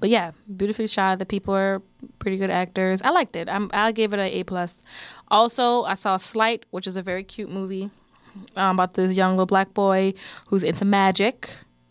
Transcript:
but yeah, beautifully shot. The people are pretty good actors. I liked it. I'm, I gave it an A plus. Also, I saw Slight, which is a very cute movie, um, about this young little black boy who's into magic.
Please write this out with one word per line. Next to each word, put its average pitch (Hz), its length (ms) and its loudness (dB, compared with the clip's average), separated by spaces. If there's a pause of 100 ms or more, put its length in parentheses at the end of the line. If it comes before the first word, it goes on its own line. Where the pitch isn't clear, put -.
but 196 80 0
yeah, 180 220 2 (260)
beautifully 208 300 -2
shot. 190 320 0
The 190 60 -4
people 196 300 -4
are 196 260 0 (380)
pretty 190 180 -4
good 190 120 -2
actors. 185 520 0
I 269 100 2
liked 339 260 0
it. 170 100 -6
I'm, 196 260 -4
I 220 200 2
gave 214 200 0
it 202 60 -2
an 196 80 -2
A 180 160 -4
plus. 180 320 -6 (540)
Also, 240 540 4
I - 100 -2
saw 190 240 -2
Slight, 220 540 0
which 185 140 -8
is 185 120 -6
a 190 40 -6
very 185 220 -6
cute - 260 -12
movie, 190 400 -6 (680)
um, 190 200 2
about 180 180 2
this 185 200 2
young 185 200 4
little 185 100 4
black 190 280 2
boy 190 420 2 (320)
who's 190 160 0
into 170 200 -2
magic. 196 680 2 (400)